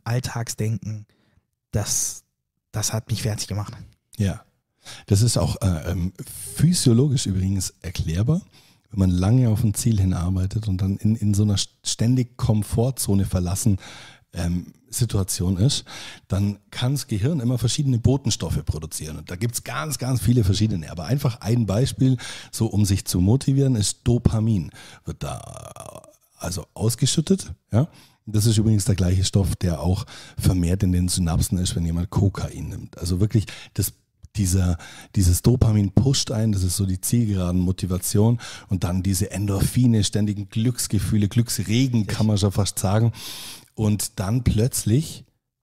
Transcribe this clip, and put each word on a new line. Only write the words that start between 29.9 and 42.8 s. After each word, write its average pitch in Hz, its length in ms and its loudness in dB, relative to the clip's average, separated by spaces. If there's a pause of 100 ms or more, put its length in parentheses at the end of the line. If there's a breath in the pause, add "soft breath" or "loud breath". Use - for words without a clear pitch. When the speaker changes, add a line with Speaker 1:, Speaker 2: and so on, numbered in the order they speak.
Speaker 2:
vermehrt 92 460 2
in 92 100 2
den 90 160 2
Synapsen 87 480 0
ist, 87 180 -2
wenn 85 120 -2
jemand 85 240 -2
Kokain - 580 -2
nimmt. - 300 -14
Also 90 220 -2
wirklich, 101 260 2 (260 loud breath)
das, - 220 -4 (420)
dieser, 90 400 2 (380 loud breath)
dieses 87 260 4
Dopamin 107 520 4
pusht - 380 2
ein, 110 220 0
das 95 100 0
ist 92 140 0
so 101 80 0
die 92 160 -2
zielgeraden 98 580 0
Motivation 92 800 2 (300 loud breath)
und 90 160 -2
dann 92 180 0
diese 95 280 0
Endorphine, 101 720 2
ständigen 104 460 -2
Glücksgefühle, 110 800 0
Glücksregen, 117 800 0
kann 98 200 0
man 107 100 4
schon 98 160 2
fast - 260 -2
sagen. 110 340 2 (640 loud breath)